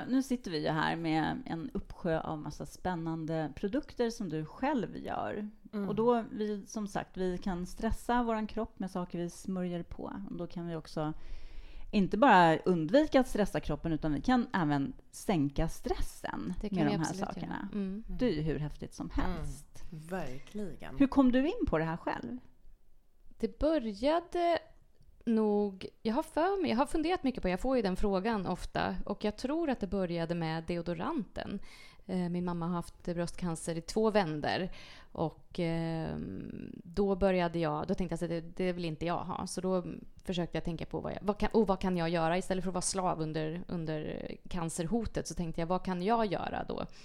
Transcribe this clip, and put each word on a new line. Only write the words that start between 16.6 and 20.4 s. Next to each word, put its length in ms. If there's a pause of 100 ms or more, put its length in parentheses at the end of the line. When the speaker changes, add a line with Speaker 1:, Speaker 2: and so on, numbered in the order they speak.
Speaker 3:
Det 80
kan 100
Speaker 1:
med 80
Speaker 3:
vi 60
Speaker 1:
de 60
här 20 (100)
Speaker 3:
absolut 240
Speaker 1:
sakerna. 120
Speaker 3:
göra. 260
Mm. 160
Speaker 2:
Mm. 160 (140)
Speaker 1:
Det 80
är 80
ju 80
hur 160
häftigt 360
som 220
Speaker 2:
Mm. 140
Speaker 1:
helst. 600
Speaker 2:
Verkligen. 1080